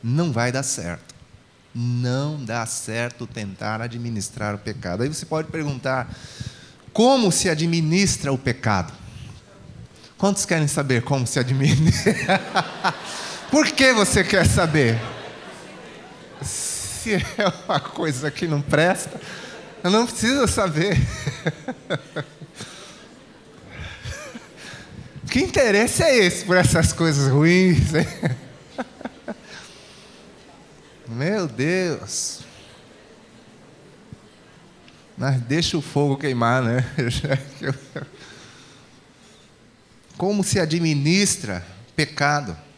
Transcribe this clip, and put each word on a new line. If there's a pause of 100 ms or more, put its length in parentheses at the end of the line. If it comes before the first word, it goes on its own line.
Não
vai
dar
certo. (580)
Não
dá
certo
tentar
administrar
o
pecado.
Aí
você
pode
perguntar: (840)
como
se
administra
o
pecado? (1200)
Quantos
querem
saber
como
se
administra? (720)
<laughs>
Por
que
você
quer
saber? (1400)
Se
é (440)
uma
coisa
que
não
presta, (640)
eu
não
preciso
saber.
<laughs> (4000)
Que
interesse
é
esse
por
essas
coisas
ruins,
hein? (280)
<laughs> (2500)
Meu
Deus! (2750)
Mas
deixa
o
fogo
queimar,
né? (1300)
<laughs>
Como
se
administra (300)
pecado? (200)